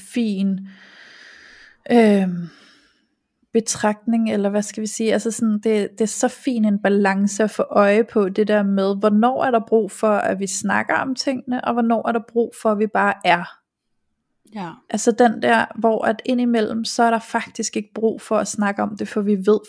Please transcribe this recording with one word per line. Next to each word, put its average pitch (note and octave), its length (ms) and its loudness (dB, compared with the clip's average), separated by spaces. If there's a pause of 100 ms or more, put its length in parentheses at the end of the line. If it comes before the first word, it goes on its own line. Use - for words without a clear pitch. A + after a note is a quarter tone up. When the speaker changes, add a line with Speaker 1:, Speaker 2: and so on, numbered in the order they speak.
(140)
Speaker 1:
fin, G3 540 -2 (1200)
øhm, F#3+ 560 4 (1040)
betragtning, A3 800 -2
eller G3+ 160 0
hvad G#3 140 0
skal - 180 -8
vi G#3+ 60 -6
sige, A3 260 -2
altså G#3+ 180 0
sådan, A3 280 0
det, G#3 320 0
det - 100 -10
er A3 60 2
så B3 220 -2
fin A#3+ 360 -2
en G3+ 180 2
balance G3+ 600 2
at G#3 60 0
få - 120 -4
øje G#3 420 4
på, G#3 240 0
det G3+ 200 0
der G#3+ 140 2
med, G3 340 0
hvornår G#3+ 480 2
er C4+ 60 0
der A#3 180 2
brug A3 240 2
for, - 200 0
at G3 280 0
vi G3 60 -4
snakker G3+ 480 -2
om C4 200 -2
tingene, B3 500 -6
og - 80 -2
hvornår A#3 360 0
er A#3 40 -2
der A#3 160 -2
brug A#3 340 -2
for, A3 100 2
at G3+ 60 -2
vi A3 80 0
bare G3+ 280 0 (100)
er. F3 200 4 (1120)
Speaker 2:
Ja. F#3 160 -10 (200)
Speaker 1:
Altså A3 220 0
den A3 300 2
der, A#3 220 2 (140)
hvor A3 260 0
at A3 200 0
indimellem, A#3 600 0
så - 180 -2
er A#3 80 4
der A3+ 80 0
faktisk - 580 -8
ikke G#3+ 180 -8
brug A3 260 -2
for - 160 -2
at G3+ 120 0
snakke G#3 340 -2
om G#3 140 -4
det, G3+ 120 -6
for - 120 -4
vi G#3 160 0
ved G#3 320 2